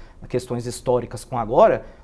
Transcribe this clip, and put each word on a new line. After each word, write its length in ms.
questões 380
históricas 580
com 140
agora, 460